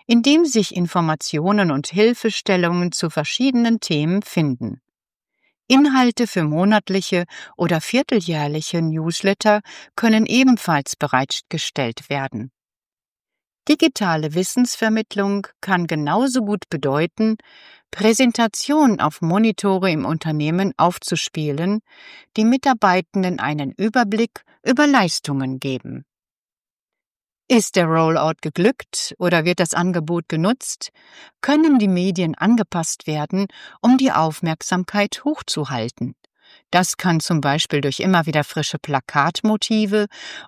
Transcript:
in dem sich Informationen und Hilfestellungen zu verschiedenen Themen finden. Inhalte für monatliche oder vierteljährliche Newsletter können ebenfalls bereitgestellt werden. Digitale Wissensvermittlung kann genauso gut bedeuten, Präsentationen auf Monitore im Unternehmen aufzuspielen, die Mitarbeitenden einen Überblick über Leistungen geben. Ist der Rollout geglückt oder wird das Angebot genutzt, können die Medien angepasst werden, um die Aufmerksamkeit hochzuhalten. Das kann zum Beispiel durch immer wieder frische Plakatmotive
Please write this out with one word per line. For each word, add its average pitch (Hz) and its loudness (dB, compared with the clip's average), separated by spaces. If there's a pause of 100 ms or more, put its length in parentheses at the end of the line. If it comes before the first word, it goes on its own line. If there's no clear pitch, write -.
in 233 4
dem 302 6
sich 226 0
Informationen 170 0
und 143 -2
Hilfestellungen 180 0
zu - -4
verschiedenen 233 0
Themen 165 0
finden. 131 -4 (840)
Inhalte 262 4
für 175 -2
monatliche 185 0 (320)
oder 170 0
vierteljährliche 165 -2
Newsletter 170 0 (340)
können 220 2
ebenfalls 226 2
bereitgestellt - -4
werden. 131 -8 (1160)
Digitale 170 0
Wissensvermittlung 202 -2 (120)
kann 180 0
genauso 202 0
gut 202 -4
bedeuten, 160 0 (540)
Präsentationen 233 2
auf 151 -2
Monitore 190 2
im 151 -2
Unternehmen 156 -2
aufzuspielen, 165 -2 (560)
die 214 2
Mitarbeitenden 196 0
einen 143 -4
Überblick 220 -2 (220)
über 262 2
Leistungen 143 0
geben. 131 -8 (1400)
Ist 233 2
der 175 4
Rollout 160 2
geglückt - -2
oder 170 2
wird 175 0
das - 0
Angebot 170 -2
genutzt, 170 -4 (500)
können 302 4
die 208 2
Medien 180 0
angepasst 190 0
werden, 156 -4 (340)
um 254 4
die 262 2
Aufmerksamkeit 175 -2
hochzuhalten. 131 -6 (560)
Das 180 0
kann 165 0
zum 160 -2
Beispiel 147 0
durch 139 -2
immer 175 2
wieder 151 0
frische - -6
Plakatmotive 202 0 (420)